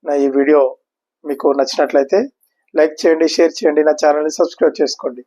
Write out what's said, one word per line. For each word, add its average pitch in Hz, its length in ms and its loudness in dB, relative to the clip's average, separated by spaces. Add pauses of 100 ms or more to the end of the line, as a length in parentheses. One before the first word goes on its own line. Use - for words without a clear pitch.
నా 147 100 -4 (100)
ఈ - 20 2 (100)
వీడియో 143 240 4 (640)
మీకు 147 220 -6 (120)
నచ్చినట్లయితే 139 600 0 (560)
లైక్ 156 260 0
చేయండి, 160 280 2
షేర్ 160 300 2
చేయండి, 151 300 0
నా 151 120 2
ఛానల్ని 151 380 0
సబ్స్క్రైబ్ 165 420 0
చేసుకోండి. 127 460 -6